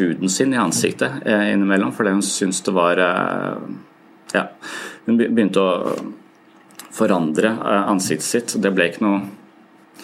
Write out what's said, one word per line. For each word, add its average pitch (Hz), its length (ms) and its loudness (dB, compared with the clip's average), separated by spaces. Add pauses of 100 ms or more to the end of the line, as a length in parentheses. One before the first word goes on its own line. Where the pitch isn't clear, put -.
huden 87 260 0
sin 131 240 0
i 123 80 0
ansiktet, 98 640 -2
eh, 104 300 2
innimellom, 101 400 2
fordi 101 240 0
hun 98 80 0
syntes 95 400 -2
det 101 80 -2
var, 87 240 4
eh, 50 580 0 (800)
ja, 95 140 0 (580)
hun 117 120 4
be-, 117 140 2
begynte 98 300 2
å 90 340 0 (960)
forandre, 92 640 2
eh, 101 340 0
ansiktet 92 380 -2
sitt. - 340 -2
Det 98 120 4
ble 85 180 2
ikke - 100 -4
noe, 101 220 0 (800)